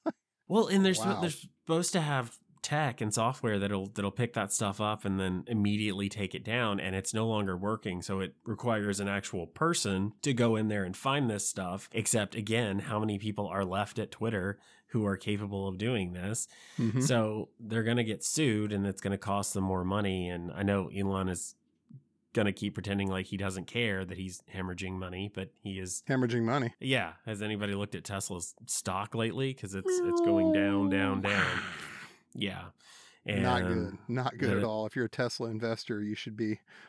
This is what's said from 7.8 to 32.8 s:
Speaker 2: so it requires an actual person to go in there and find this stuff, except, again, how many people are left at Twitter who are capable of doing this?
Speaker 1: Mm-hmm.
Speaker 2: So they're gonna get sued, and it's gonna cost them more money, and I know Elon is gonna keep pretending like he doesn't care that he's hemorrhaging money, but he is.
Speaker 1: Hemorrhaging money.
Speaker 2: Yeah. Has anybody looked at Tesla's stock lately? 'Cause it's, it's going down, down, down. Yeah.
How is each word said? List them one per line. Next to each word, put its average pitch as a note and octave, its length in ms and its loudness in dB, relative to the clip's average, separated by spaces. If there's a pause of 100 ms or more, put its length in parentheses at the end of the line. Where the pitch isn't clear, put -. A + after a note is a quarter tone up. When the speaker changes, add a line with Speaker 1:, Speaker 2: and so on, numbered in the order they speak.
Speaker 2:
so F#2+ 180 -2
it F#2 140 -6 (100)
requires G#2 560 0
an G2+ 80 -2
actual G2 380 -2
person G#2+ 720 0
to C#3 140 2
go A#2 220 4
in G#2+ 120 2
there G#2 160 0
and F#2 100 -4
find C3+ 360 0
this G#2 180 -2
stuff, F#2 440 -4
except, G#2+ 420 2
again, A2 460 0
how G#2 200 -2
many G#2+ 180 0
people G#2 280 -4
are F#2+ 180 0
left F#2+ 340 -2
at G#2+ 120 -4
Twitter G2+ 480 -2 (300)
who A2 180 0
are G2 100 2
capable G2+ 500 -2
of F#2 120 -4
doing G#2 340 0
this? F#2+ 360 -4 (300)
Speaker 1:
Mm-hmm. A2+ 220 2
Speaker 2:
So A2 480 2 (100)
they're A2+ 240 -2
gonna A#2 220 2
get G#2+ 180 -4
sued, G#2+ 520 2
and G2 120 2
it's G2 140 -2
gonna G2 160 0
cost G2+ 380 -2
them G2 100 0
more F#2+ 180 2
money, F#2+ 460 0
and F2 240 -6
I G2 100 -4
know G2 320 2
Elon F#2+ 360 0
is - 240 -6 (800)
gonna G#2 180 4
keep G2+ 220 -4
pretending G2 340 0
like F#2+ 160 -2
he G2 140 -6
doesn't F#2 300 -4
care G#2 360 0
that F2 140 -8
he's F#2 240 -8 (120)
hemorrhaging F#2 440 -4
money, F#2 360 -6
but F#2+ 160 -6 (120)
he F#2+ 160 -6
is. F#2 320 -6
Speaker 1:
Hemorrhaging B2 320 2
money. A#2+ 360 0
Speaker 2:
Yeah. B2 360 0 (100)
Has G#2+ 160 -6
anybody G#2 340 -2
looked G2+ 200 -4
at E2+ 100 -8
Tesla's F#2+ 500 -6 (120)
stock G2 480 -4
lately? A2+ 400 0
'Cause G2 200 -8
it's, F4+ 300 0
it's F4 160 2
going E4 320 6
down, D4+ 380 4
down, G2 320 2
down. G2 400 2 (720)
Yeah. F#2 340 -6 (600)